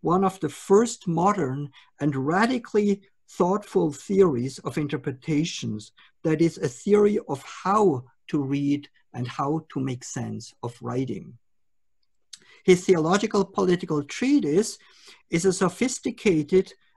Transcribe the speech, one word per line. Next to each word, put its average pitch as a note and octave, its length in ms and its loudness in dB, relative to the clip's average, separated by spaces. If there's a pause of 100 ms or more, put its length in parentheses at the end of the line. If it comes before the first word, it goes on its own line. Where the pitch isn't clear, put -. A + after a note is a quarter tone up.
one F3 220 2
of F#3+ 160 0
the D3+ 100 -4
first A3 580 2
modern D#3+ 600 0 (300)
and D3 160 0
radically G3+ 880 0 (280)
thoughtful F3+ 640 0
theories C#3+ 680 2
of - 180 -8
interpretations, C#3+ 1160 -4 (320)
that D#3 180 2
is E3 160 2
a F#3 100 -2
theory G#3 600 2
of C#3 160 -6
how F#3 600 0 (240)
to D3+ 140 -2
read C#3+ 460 -2 (260)
and A#2+ 140 -6
how D3+ 420 -4
to D3+ 100 -6
make C3 240 -6
sense A2+ 500 -10 (100)
of A#2+ 180 -8
writing. A#2+ 560 -6 (1300)
His F3+ 220 4
theological F#3+ 600 2
political F3+ 580 -2
treatise A3 760 0 (500)
is E3+ 160 0
a F#3+ 80 4
sophisticated F#3 1200 0 (240)